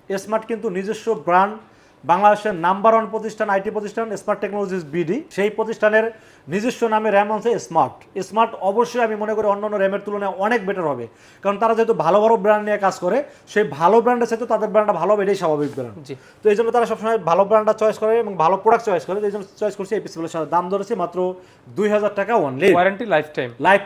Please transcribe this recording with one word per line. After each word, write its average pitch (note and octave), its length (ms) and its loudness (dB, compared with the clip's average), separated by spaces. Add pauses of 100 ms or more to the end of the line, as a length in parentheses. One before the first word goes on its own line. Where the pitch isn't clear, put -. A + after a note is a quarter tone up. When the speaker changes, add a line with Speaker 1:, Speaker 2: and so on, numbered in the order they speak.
(180)
Speaker 1:
স্মার্ট G#3 280 -4
কিন্তু A3 240 -6
নিজস্ব G3 440 -4
ব্র্যান্ড, F#3 400 2 (520)
বাংলাদেশের G3+ 500 4
নাম্বার G3 380 2
ওয়ান A3 180 2
প্রতিষ্ঠান, G#3+ 380 -6
আইটি G3 200 0
প্রতিষ্ঠান G#3 480 -6
স্মার্ট - 240 -4
টেকনোলজিস G3 500 -4
বিডি, F3 400 -2
সেই G3+ 180 0
প্রতিষ্ঠানের A3 640 0 (360)
নিজস্ব G#3+ 400 -2
নামে A3 240 0
র্যাম G3+ 200 2
আছে G#3+ 280 -2
স্মার্ট। E3 640 -2
স্মার্ট A3 280 0 (100)
অবশ্যই A3+ 400 0
আমি G#3+ 140 0
মনে G#3+ 180 -4
করি G#3+ 140 -2
অন্যান্য G3+ 280 -2
র্যামের G3 300 0
তুলনায় G3+ 260 -4
অনেক G3 340 -2
বেটার F#3 220 -2
হবে, A#2+ 200 -6 (340)
কারণ G3+ 160 -2
তারা A3+ 180 2
যেহেতু A3+ 180 2
ভালো E3+ 280 4
ভালো A3+ 160 4
ব্র্যান্ড G#3 280 2
নিয়ে G#3 120 -2
কাজ G3 220 -2
করে, G3+ 240 0 (240)
সেই G#3 160 0
ভালো F3 380 4
ব্র্যান্ডের A#3+ 260 2
সাথে A3+ 180 -4
তাদের G#3+ 240 0
ব্র্যান্ডটা G#3 300 2
ভালো F#3 140 2
হবে, G#3 100 2
এটাই G3 120 2
স্বাভাবিক D3+ 420 -2
ব্র্যান্ড। C3 300 -10
Speaker 2:
জি। C#3 80 -12 (280)
Speaker 1:
তো G#3+ 60 6
এই G#3 60 4
জন্য A3+ 160 0
তারা A#3 140 4
সবসময় A3 320 -2
ভালো F3 280 2
ব্র্যান্ডটা G#3+ 280 4
চয়েস G#3+ 260 0
করে A3 200 2
এবং G#3 160 -4
ভালো E3+ 220 2
প্রোডাক্ট A3+ 280 2
চয়েস F3+ 200 0
করে, F#3+ 200 -4
এই G3+ 60 0
জন্য G3+ 140 -8 (120)
চয়েস G#3 180 -4
করছি G3 200 -6
এই F#3+ 60 -4
পিসিবির E3 260 -10
সাথে। D#3 240 -6
দাম F3 180 0
ধরেছি G3 260 -4
মাত্র F3+ 380 -4 (420)
দুই G#3 140 0
হাজার G#3 260 2
টাকা G3 180 -2
only। E3 400 2
Speaker 2:
ওয়ারেন্টি F#3+ 320 2
লাইফ D#3 280 2
টাইম। B2+ 260 -4
Speaker 1:
লাইফ F#3+ 260 4